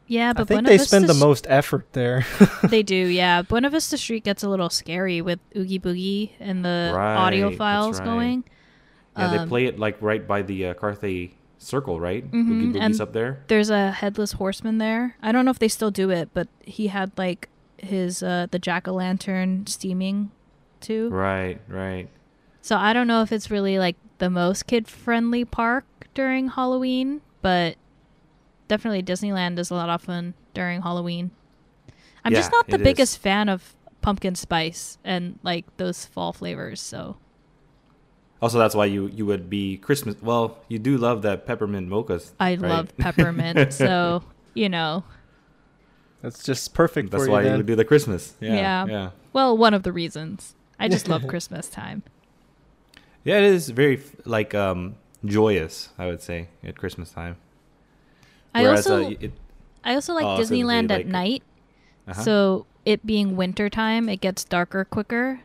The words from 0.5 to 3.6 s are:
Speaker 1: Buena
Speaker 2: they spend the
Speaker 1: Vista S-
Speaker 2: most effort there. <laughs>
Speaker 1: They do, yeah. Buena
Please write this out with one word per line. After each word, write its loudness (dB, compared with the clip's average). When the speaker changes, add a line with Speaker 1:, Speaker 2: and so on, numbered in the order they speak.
Speaker 1:
Buena 4
Speaker 2:
they 12
spend 6
the 6
Speaker 1:
Vista 6
S- 4
Speaker 2:
most 6
effort 2
there. 0
<laughs> 6
Speaker 1:
They 6
do, 0
yeah. 4
Buena 0